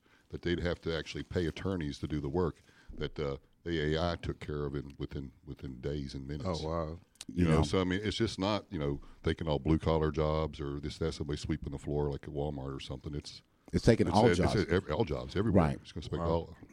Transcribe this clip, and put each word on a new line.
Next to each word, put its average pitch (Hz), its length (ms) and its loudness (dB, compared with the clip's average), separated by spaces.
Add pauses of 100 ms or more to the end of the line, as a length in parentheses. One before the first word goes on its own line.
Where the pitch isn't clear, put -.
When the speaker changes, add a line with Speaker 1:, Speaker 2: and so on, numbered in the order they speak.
(300)
Speaker 1:
that - 120 -10
they'd 85 180 0
have 85 200 -2
to 82 180 -4
actually 73 240 -6
pay 87 240 -2
attorneys 78 540 -4
to 80 80 -6
do 76 120 -2
the 71 80 -4
work 80 340 0 (360)
that, 73 220 -8
uh, 69 160 -2 (280)
the 78 300 0
A 85 180 2
I 82 80 -4
took - 200 -8
care 73 240 -4
of 69 100 -4
in, 69 240 -6
within, 71 320 -8 (160)
within 67 340 -10
days 71 340 -6
and 67 120 -10
minutes. 76 220 -6 (160)
Speaker 2:
Oh, 78 40 -4
wow. 82 300 -4 (340)
Speaker 1:
You 87 120 4
Speaker 3:
You 82 60 4
Speaker 1:
know, 78 80 6
Speaker 3:
know. 78 40 8
Speaker 1:
so, 80 180 2
I 92 40 4
mean, 92 180 0
it's 101 140 -2
just 104 240 -2
not, 101 300 0
you - 100 -4
know, 71 180 -2 (240)
taking 82 240 0
all 73 140 2
blue-collar 80 500 4
jobs 76 500 0
or 71 200 -4
this, 71 180 -6
that, 80 160 -2
somebody 76 240 -4
sweeping 76 320 -4
the 69 80 -6
floor 73 320 0
like 71 140 -6
at 80 60 -10
Walmart 71 460 -4
or - 40 -8
something. 69 340 -8
It's, - 260 -10 (320)
Speaker 3:
It's 90 120 2
taking 110 240 8
Speaker 1:
it's 87 80 6
Speaker 3:
all 117 100 10
Speaker 1:
a, 110 40 8
it's 90 100 4
Speaker 3:
jobs. 82 160 4
Speaker 1:
a, 87 120 2
every, 87 240 2
all 107 120 2
jobs, 69 320 -4
everywhere. 98 300 6
Speaker 3:
Right. 69 140 0
Speaker 1:
It's - 120 -20
gonna - 120 -8
affect - 180 -4
Speaker 2:
Wow. 85 60 0
Speaker 1:
all, 82 280 0 (160)